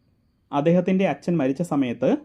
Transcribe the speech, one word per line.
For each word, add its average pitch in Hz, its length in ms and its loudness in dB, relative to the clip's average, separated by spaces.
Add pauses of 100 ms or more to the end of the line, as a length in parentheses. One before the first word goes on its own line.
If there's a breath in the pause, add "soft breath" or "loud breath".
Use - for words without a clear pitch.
(520)
അദ്ദേഹത്തിൻ്റെ 175 540 2
അച്ഛൻ 175 300 -2
മരിച്ച 139 260 0
സമയത്ത് 135 480 -2 (140)